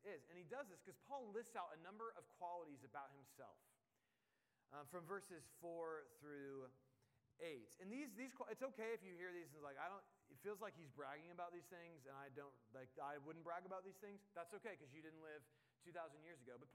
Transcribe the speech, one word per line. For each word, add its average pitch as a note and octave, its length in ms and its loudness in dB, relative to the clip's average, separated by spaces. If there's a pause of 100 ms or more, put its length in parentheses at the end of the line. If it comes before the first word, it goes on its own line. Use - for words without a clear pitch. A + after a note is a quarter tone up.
is. D#3 240 0
And E3+ 80 -8
he F3+ 80 -4
does A#3 240 2
this F3 160 -8
'cause - 240 -6
Paul B3+ 240 2
lists A#3+ 240 2
out F3 160 6
a D#3 80 -4
number G#3+ 400 0
of - 160 -6
qualities E3 480 0
about C3+ 320 -2
himself, B2+ 400 -8 (1200)
uh, D3 160 0
from E3+ 160 2
verses F#3 480 0
four E3 480 4 (160)
through C#3 480 0 (720)
eight. D3 400 0
And F#3 80 -2
these, B3+ 240 2
these, B3+ 240 -2
qu-, A3 160 2
it's G#3+ 100 0
okay A3+ 300 4
if G#3+ 80 4
you F#3 160 -6
hear F3+ 160 0
these E3+ 160 0
and C3+ 80 -8
it's D3 80 -4
like, C#3 160 0
"I D#3+ 80 4
don't," G3 160 -2 (240)
it C#3+ 160 -12
feels G3+ 160 2
like G3 160 0
he's D3+ 160 -6
bragging D3 400 0
about F3 240 4
these E3+ 160 2
things, E3+ 320 -4
and C3+ 80 -2
I C#3 160 0
don't, C#3 240 0 (240)
like, C3 240 -2
I C#3+ 240 4
wouldn't D#3+ 160 0
brag E3+ 240 4
about F#3+ 240 2
these F#3+ 80 -6
things. G3+ 240 -4 (160)
That's E3+ 240 0
okay, G3+ 160 0
'cause D3 160 -8
you D#3 80 -6
didn't D#3+ 240 -6
live D3+ 160 -2 (400)
two F3 160 -8
thousand D#3 240 0
years D#3+ 240 -8
ago. B2 160 -2
But C#3+ 140 -8